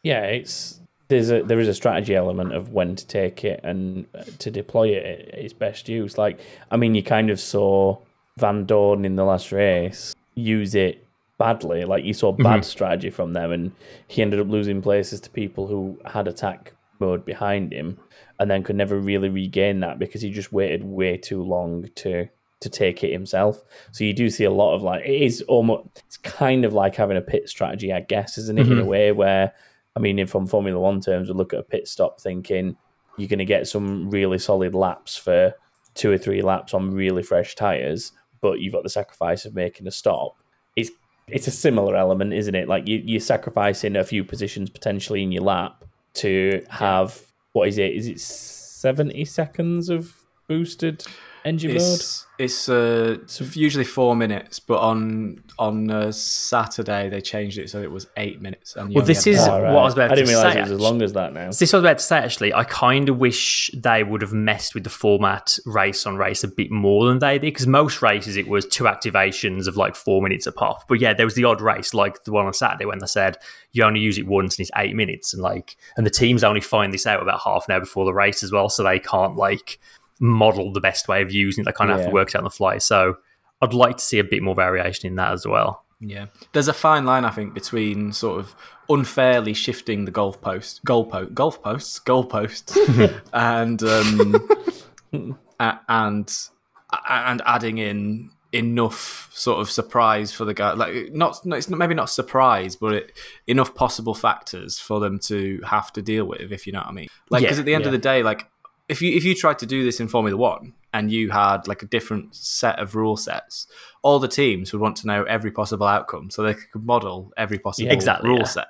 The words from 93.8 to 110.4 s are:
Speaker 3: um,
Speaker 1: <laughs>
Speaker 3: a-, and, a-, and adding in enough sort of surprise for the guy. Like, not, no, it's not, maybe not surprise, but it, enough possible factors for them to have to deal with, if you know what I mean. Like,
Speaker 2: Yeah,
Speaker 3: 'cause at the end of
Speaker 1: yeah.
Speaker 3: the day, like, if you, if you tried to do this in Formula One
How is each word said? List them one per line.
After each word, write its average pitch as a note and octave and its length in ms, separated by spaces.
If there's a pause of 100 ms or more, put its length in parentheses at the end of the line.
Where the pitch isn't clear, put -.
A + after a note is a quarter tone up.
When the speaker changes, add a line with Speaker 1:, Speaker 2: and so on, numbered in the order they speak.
Speaker 3:
um, A2 1500 (100)
Speaker 1:
<laughs> - 140
Speaker 3:
a-, A2+ 280
and, G#2 440 (600)
a-, - 200
and B2 320
adding A#2 340
in G#2 520 (220)
enough A#2 800
sort G2+ 280
of G#2 100
surprise A2 640
for A2+ 120
the G#2 100
guy. G2+ 200
Like, A2 380
not, D#3 320
no, E3+ 120
it's - 120
not, F3 100
maybe E3+ 160
not C#3 160
surprise, G#2+ 640
but A2 160
it, - 200 (340)
enough B2+ 280
possible A2+ 400
factors - 640
for G#2+ 220
them G2 200
to G2 460
have - 280
to G#2+ 80
deal G#2+ 240
with, - 260
if F#2+ 140
you G2 60
know G2 80
what - 80
I E2 40
mean. E2+ 160 (220)
Like, B2+ 120
Speaker 2:
Yeah, - 60
Speaker 3:
'cause D3 100
at C#3+ 60
the D3+ 100
end D3 120
of C3+ 60
Speaker 1:
yeah. B2 60
Speaker 3:
the - 40
day, C3+ 200
like, G#2+ 240 (420)
if D3 120
you, E3+ 160
if D#3+ 80
you F#3 100
tried D3+ 260
to B2 60
do C3 180
this A#2+ 160
in A2+ 80
Formula G#2+ 280
One A2 380 (180)